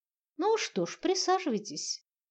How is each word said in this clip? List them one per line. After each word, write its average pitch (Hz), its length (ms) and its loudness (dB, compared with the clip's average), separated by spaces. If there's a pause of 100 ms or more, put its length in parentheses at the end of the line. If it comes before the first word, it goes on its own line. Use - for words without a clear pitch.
(360)
Ну 415 200 2
что 180 300 0
ж, - 140 -10
присаживайтесь. 359 1040 0 (260)